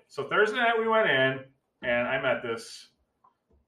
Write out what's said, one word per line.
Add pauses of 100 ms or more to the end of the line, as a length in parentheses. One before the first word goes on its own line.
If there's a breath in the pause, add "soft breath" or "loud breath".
So
Thursday
night
we
went
in, (360)
and
I
met
this (800)